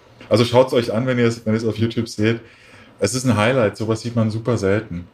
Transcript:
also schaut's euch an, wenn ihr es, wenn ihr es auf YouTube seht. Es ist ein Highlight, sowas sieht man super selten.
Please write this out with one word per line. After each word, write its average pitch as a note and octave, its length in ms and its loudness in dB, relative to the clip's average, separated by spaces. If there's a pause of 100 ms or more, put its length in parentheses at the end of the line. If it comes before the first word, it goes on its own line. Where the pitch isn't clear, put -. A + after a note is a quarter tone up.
(280)
also A2 160 4
schaut's B2+ 280 4
euch A#2+ 200 0
an, A#2 140 -2
wenn B2+ 120 0
ihr A#2+ 80 4
es, A#2 200 -2
wenn A2 60 0
ihr A2 60 2
es A#2 80 -4
auf G#2 100 -2
YouTube A2+ 320 -2
seht. A2+ 320 0 (580)
Es G#2 160 -2
ist B2+ 100 -6
ein A#2+ 120 2
Highlight, G#2+ 400 2
sowas A2 240 -4
sieht A#2+ 160 -8
man A2 140 2
super A2+ 260 -2
selten. F#2+ 580 -2